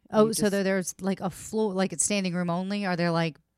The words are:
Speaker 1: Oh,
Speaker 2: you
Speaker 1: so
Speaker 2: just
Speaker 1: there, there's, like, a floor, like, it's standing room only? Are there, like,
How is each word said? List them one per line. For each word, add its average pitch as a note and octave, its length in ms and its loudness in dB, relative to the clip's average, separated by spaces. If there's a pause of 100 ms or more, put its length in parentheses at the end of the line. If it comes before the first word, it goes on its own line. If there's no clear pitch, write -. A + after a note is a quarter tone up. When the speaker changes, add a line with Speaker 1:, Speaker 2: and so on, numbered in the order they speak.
(120)
Speaker 1:
Oh, A3 160 6
Speaker 2:
you A3+ 60 -2
Speaker 1:
so - 100 -4
Speaker 2:
just G3+ 80 2
Speaker 1:
there, G3+ 120 0
there's, F#3+ 360 0
like, F#3+ 220 -2
a F#3+ 80 -2
floor, G#3+ 440 -4
like, F#3 200 0
it's D#3 100 0
standing F#3+ 320 0
room F3 140 0
only? F#3+ 360 -2
Are F3+ 120 0
there, E3+ 140 2
like, E3 260 0 (200)